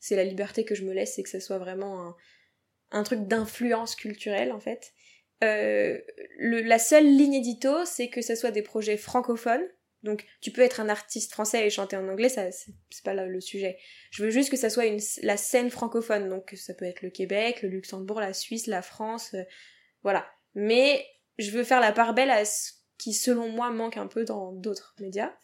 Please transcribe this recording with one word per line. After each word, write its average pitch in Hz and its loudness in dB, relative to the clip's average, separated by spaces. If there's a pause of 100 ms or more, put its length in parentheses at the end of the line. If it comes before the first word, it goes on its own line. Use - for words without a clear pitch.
c'est - -2
la 190 4
liberté 202 -4
que 220 -4
je 196 -4
me 190 -4
laisse, 208 -4
c'est 196 -6
que - -14
ça 190 -10
soit 190 -6
vraiment 185 -8
un, 175 -14 (760)
un 208 0
truc 220 -2
d'influence 226 -2
culturelle, 214 -4
en 214 -10
fait. - -10 (500)
Euh, 214 2 (400)
le, 233 0
la 226 6
seule 302 8
ligne 277 10
édito, 269 0
c'est 247 -4
que 240 -4
ça 226 -2
soit 233 -2
des 208 -2
projets 214 -2
francophones. 247 0 (380)
Donc, 214 -4 (160)
tu - -8
peux 247 4
être 240 6
un 214 0
artiste 208 -4
français 214 0
et 208 4
chanter 196 -4
en 190 -4
anglais, 208 2
ça, 196 -2
c'est, - -16 (180)
c'est - -18
pas 196 -4
là 190 -4
le 185 -6
sujet. 190 -6 (340)
Je - -10
veux 220 0
juste 269 4
que 269 0
ça 226 0
soit 226 2
une, 214 0 (220)
la 208 0
scène 247 2
francophone. 226 -2
Donc, 190 -10
ça - -14
peut 185 -12
être 180 -10
le 185 -8
Québec, 202 -2
le 202 -2
Luxembourg, 190 -6
la 196 -2
Suisse, 226 -8
la 190 -2
France, 220 -10
euh, 190 -6 (600)
voilà. 196 0 (280)
Mais 240 4 (340)
je 208 -6
veux 233 -2
faire 254 4
la 214 6
part 226 2
belle 269 4
à 214 4
ce - -4 (280)
qui, 220 -8
selon 233 0
moi, 240 -2
manque 226 -4
un 202 -6
peu 226 -4
dans 202 -6
d'autres 190 -8
médias, 196 -6